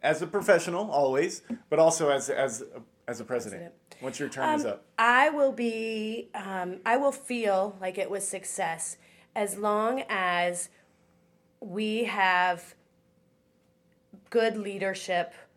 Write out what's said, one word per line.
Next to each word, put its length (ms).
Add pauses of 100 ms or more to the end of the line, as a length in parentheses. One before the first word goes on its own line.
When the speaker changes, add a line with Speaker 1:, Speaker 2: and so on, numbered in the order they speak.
Speaker 1:
as 180
a 60
professional, 640
always, 500 (280)
but 100
also 300
as, 200
as, 340 (440)
as 120
a 60
president. 380
Speaker 2:
President. 100 (300)
Speaker 1:
Once 160
your 100
term 260
is 100
Speaker 2:
Um, 80
Speaker 1:
up. 120 (140)
Speaker 2:
I 300
will 220
be, 840
um, 500
I 120
will 140
feel 680
like 160
it 140
was 160
success 680 (380)
as 220
long 520
as 600 (880)
we 460
have 680 (1500)
good 280
leadership 760 (240)